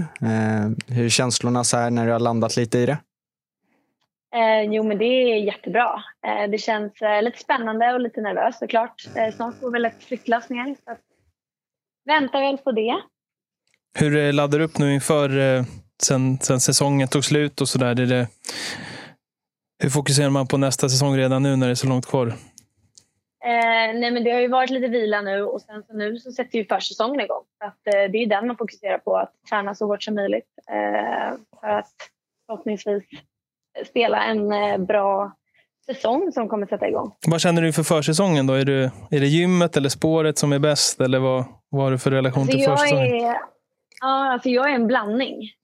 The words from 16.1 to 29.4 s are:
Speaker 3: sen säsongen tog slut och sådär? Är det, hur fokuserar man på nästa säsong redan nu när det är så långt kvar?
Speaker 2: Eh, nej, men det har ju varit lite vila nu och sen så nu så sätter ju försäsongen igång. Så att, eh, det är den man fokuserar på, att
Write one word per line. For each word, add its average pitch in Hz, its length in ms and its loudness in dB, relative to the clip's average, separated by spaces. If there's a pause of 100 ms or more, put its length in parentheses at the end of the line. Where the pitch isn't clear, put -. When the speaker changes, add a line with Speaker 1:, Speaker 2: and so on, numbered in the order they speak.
Speaker 3:
sen 131 220 0
säsongen 139 480 2
tog 135 160 0
slut 147 360 0
och 135 80 0
sådär? 123 320 0
Är 127 60 2
det, 123 220 0 (1500)
hur 135 120 0
fokuserar 139 400 2
man 135 160 0
på 143 100 -2
nästa 135 320 0
säsong 135 280 2
redan 131 260 2
nu 139 140 2
när 127 100 2
det 123 60 2
är - 20 0
så 131 140 -2
långt 127 180 0
kvar? 127 200 2 (1160)
Speaker 2:
Eh, 226 500 2
nej, 240 160 0
men 240 140 0
det 233 60 2
har 247 100 2
ju 247 80 2
varit 254 220 2
lite 254 180 0
vila 214 320 0
nu 196 220 -2
och 208 180 -6
sen 214 220 -18
så 220 100 -20
nu 214 260 -6
så 247 140 -18
sätter 247 260 -6
ju 208 60 -2
försäsongen 220 560 -2
igång. - 220 -4 (160)
Så 208 80 -12
att, 202 280 -4
eh, 196 180 2
det 220 60 0
är 233 80 0
den 208 200 0
man 247 100 -4
fokuserar 196 420 -6
på, 190 180 -2
att 196 160 -2 (180)